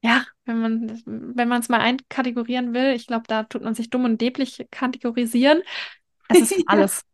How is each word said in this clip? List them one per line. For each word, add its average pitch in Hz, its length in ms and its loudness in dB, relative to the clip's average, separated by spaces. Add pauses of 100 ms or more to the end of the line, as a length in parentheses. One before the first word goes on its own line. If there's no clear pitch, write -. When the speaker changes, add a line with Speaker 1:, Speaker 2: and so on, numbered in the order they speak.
Speaker 1:
Ja, 240 220 4 (220)
wenn 226 160 -2
man, 226 440 -4
wenn 240 420 -4
man's 240 200 -2
mal 226 140 0
einkategorieren 247 920 -4
will, 262 180 0
ich 240 140 -6
glaub, 233 200 -6
da 220 160 -2
tut - 200 -8
man 226 100 -4
sich 233 160 -6
dumm 254 160 0
und 226 160 2
dämlich 254 480 -4
kategorisieren. 247 920 2 (680)
Es - 140 8
ist 233 120 0
für 392 60 0
Speaker 2:
<laughs> - 0 -
Ja. - 80 0
Speaker 1:
alles. 196 340 4 (120)